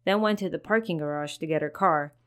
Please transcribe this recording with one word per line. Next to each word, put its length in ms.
then 180
went 160
to 100
the 100
parking 380
garage 420
to 80
get 160
her 80
car, 440